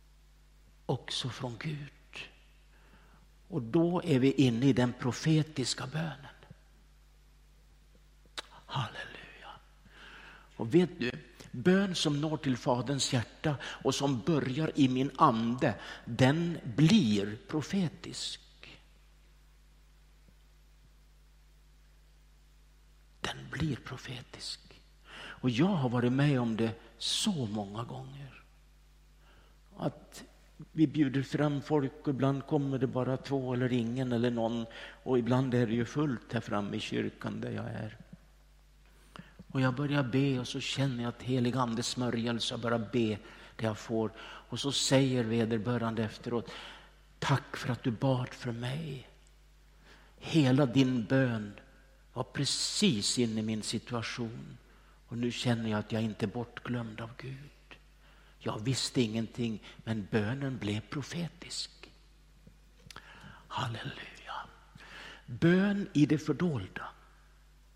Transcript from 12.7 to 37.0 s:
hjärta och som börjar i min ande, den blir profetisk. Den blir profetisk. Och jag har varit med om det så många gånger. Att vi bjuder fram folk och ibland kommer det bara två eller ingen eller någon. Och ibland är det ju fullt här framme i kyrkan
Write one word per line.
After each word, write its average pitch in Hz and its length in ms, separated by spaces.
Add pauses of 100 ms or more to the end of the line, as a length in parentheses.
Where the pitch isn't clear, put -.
hjärta 135 500
och - 320
som 139 260
börjar 143 540
i 139 120
min 127 300
ande, 120 580 (300)
den 151 580
blir 110 720 (100)
profetisk. - 920 (4000)
Den 135 300
blir 156 240
profetisk. - 840 (540)
Och - 360
jag 127 180
har 147 220
varit 120 220
med 139 280
om 113 180
det 113 140 (260)
så - 340 (140)
många 104 380
gånger. 135 600 (1300)
Att - 460 (480)
vi 156 160
bjuder 135 360
fram 147 380
folk 139 400
och - 60
ibland 135 380
kommer 139 320
det 127 100
bara 127 300
två 131 360
eller 123 200
ingen 123 380
eller 120 200
någon. 117 340 (380)
Och 127 160
ibland 127 340
är 123 140
det 107 60
ju 117 120
fullt 147 480
här - 80
framme 104 360
i - 20
kyrkan 110 600